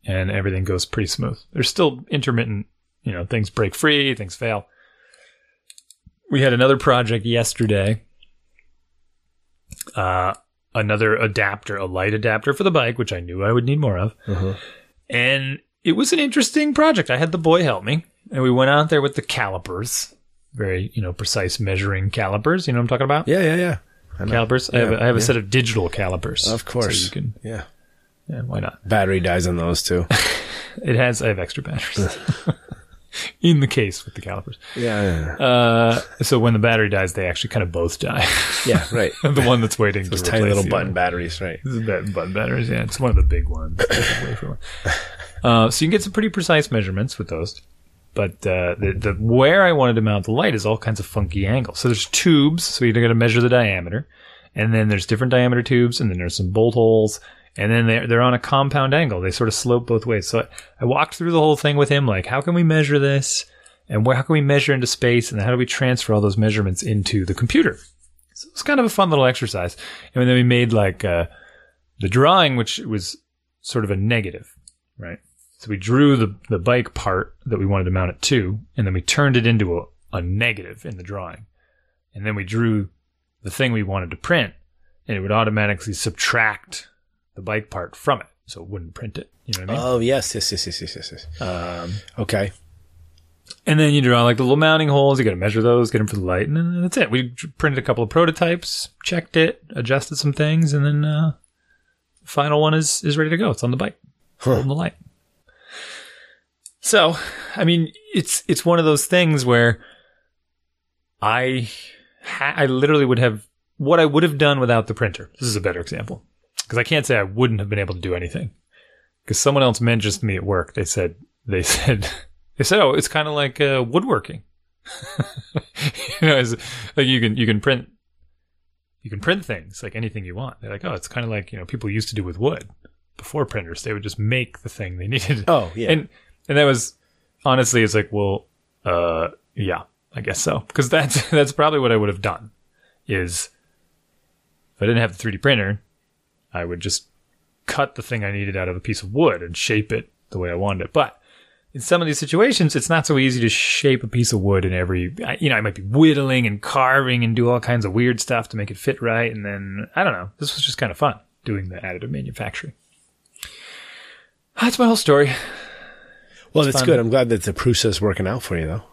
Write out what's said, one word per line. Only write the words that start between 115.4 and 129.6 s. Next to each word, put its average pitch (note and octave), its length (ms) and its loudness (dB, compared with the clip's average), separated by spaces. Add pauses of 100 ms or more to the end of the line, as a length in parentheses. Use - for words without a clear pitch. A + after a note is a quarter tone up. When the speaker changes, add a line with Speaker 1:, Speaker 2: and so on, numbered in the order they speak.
Speaker 1:
is G#2 60 -2
a G2 60 -2
better F2+ 180 -4
example. - 440 -10 (440)
'Cause A2+ 100 -2
I A#2+ 60 2
can't D3 220 0
say B2 120 2
I G2+ 60 2
wouldn't G#2+ 360 0
have G2+ 100 -4
been G2+ 100 -2
able F#2 160 -4
to F2 60 -12
do F2+ 140 -4
anything. - 360 -8 (720)
'Cause - 140 -2
someone C#3 240 4
else A#2+ 180 2
mentioned A2+ 380 2
to A2+ 60 -4
me G2 100 -2
at F2 80 -6
work. F#2+ 320 -2
They G2 100 -2
said, F2 300 -4 (300)
they F#2 180 0
<laughs> - 0 -
said, - 440 0 (500)
they C#3+ 60 0
said, G3+ 160 4
"Oh, D#3 140 4
it's - 140 0
kinda D3+ 240 -2
like, C#3+ 280 -4
uh, C#3 280 2
woodworking." D#3+ 560 -2 (420)
<laughs> - 380 -10 (1000)
You D#3+ 60 4
know, C#3+ 100 6
it's, A#2 180 0 (420)
like, C#3 100 2
you C3 140 4
can, A2+ 160 0
you A#2+ 80 2
can G#2 160 2
print, B2+ 280 -2 (1120)
you A2+ 80 -16
can G2+ 120 -10
print F#3+ 240 0
things, F#2+ 360 -10